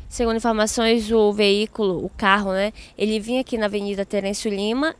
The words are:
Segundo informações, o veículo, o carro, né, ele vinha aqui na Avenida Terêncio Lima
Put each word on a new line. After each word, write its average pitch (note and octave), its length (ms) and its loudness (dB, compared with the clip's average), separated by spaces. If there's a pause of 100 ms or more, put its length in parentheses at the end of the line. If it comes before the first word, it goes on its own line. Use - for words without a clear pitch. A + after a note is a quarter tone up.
Segundo A3+ 280 -2
informações, A3+ 720 2
o A3 220 4
veículo, G3+ 760 0
o F#3+ 40 -6
carro, G3 420 0
né, G3 220 -2 (240)
ele G#3+ 200 0
vinha A#3 220 -2
aqui B3+ 180 -4
na G#3+ 100 0
Avenida G3+ 380 -4
Terêncio G3+ 460 -4
Lima A3+ 480 -2